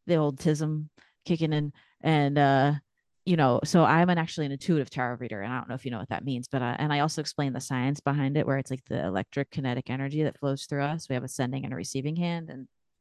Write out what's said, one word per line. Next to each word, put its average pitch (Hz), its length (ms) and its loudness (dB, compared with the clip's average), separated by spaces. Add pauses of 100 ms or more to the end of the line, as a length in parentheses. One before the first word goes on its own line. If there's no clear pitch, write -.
The 170 100 4
old 147 220 2
tism 156 500 0 (360)
kicking 160 280 0
in. 151 200 -2 (280)
And, 147 380 4
uh, 139 340 6 (520)
you 180 120 2
know, 127 280 4
so 165 200 6
I'm 165 240 6
an, 175 100 2
actually 160 280 -4
an 139 60 -4
intuitive 143 360 0
tarot 123 300 -2
reader. 113 240 -8
And 117 100 -4
I 127 60 -2
don't - 100 -10
know 123 60 -4
if - 100 -12
you 127 60 -4
know 113 80 -4
what - 100 -8
that - 160 -6
means, 127 240 -4
but, 131 140 -2
uh, 120 160 -2
and 151 140 0
I 143 80 2
also 156 200 0
explain 143 320 -2
the 139 80 -4
science 135 400 -2
behind 143 360 0
it, - 100 0
where 139 120 0
it's, 135 120 -8
like, 131 140 -8
the 92 200 -4
electric 95 460 -4
kinetic 127 400 -4
energy 139 320 -2
that - 160 -2
flows 139 260 -2
through 143 180 -4
us. 156 260 -4
We 131 60 0
have 123 100 -4
ascending 131 400 -4
and 139 80 -6
a - 40 -6
receiving 135 400 -6
hand. 170 320 -2
And 131 180 -14 (340)